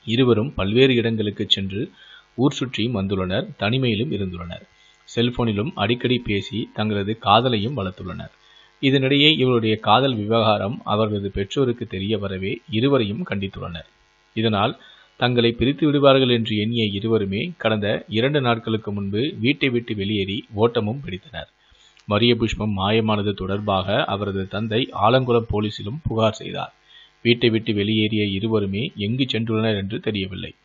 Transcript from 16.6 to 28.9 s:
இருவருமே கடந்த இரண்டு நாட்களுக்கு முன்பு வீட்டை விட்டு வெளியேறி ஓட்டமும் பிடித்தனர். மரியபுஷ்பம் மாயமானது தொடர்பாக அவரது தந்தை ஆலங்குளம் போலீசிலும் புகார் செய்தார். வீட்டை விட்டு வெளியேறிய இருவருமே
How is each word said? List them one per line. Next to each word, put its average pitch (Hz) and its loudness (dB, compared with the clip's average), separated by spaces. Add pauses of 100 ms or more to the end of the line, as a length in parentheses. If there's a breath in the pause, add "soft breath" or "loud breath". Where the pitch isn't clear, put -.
இருவருமே 104 -2
கடந்த 110 0
இரண்டு 127 0
நாட்களுக்கு 113 -2
முன்பு 104 -4
வீட்டை 139 0
விட்டு 120 -2
வெளியேறி 101 -4 (100)
ஓட்டமும் 117 0
பிடித்தனர். 87 -12 (640 soft breath)
மரியபுஷ்பம் 107 2
மாயமானது 104 0
தொடர்பாக 98 -2
அவரது 98 -4
தந்தை 110 -2 (140)
ஆலங்குளம் 120 4
போலீசிலும் 104 -4
புகார் 110 0
செய்தார். 92 -8 (520 soft breath)
வீட்டை 120 4
விட்டு 110 0
வெளியேறிய 107 2
இருவருமே 101 -2